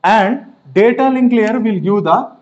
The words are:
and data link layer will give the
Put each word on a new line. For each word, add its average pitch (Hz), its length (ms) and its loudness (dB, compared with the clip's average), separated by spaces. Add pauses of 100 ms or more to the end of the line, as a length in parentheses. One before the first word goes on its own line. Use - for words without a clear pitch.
and 208 440 0 (260)
data 240 380 2
link 254 220 0
layer 226 280 0
will 214 180 -2
give 185 260 -2
the 247 380 -2